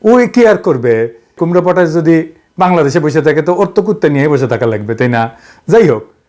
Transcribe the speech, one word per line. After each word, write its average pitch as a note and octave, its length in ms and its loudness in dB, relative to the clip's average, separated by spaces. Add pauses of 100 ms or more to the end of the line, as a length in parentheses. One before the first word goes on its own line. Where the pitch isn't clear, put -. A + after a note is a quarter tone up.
ওই A#3 260 4
কি A#3+ 180 2
আর G#3 100 2
করবে? B2 380 -2 (440)
কুমড়ো F3 240 0
পটাশ F3 320 0
যদি E3 220 2 (420)
বাংলাদেশে E3+ 420 0
বসে D3 220 0
থাকে, D3+ 200 0
তো F3 120 -2
ওর F#3+ 120 0
তো G3 160 -2
কুত্তে F#3+ 320 -2
নিয়েই C#3 140 0
বসে C#3 180 0
থাকা A#2 200 -2
লাগবে, G#2+ 280 -4
তাই B2 140 -2
না? A#2 220 -2 (380)
যাই G3 200 4
হোক, A2 160 -2 (240)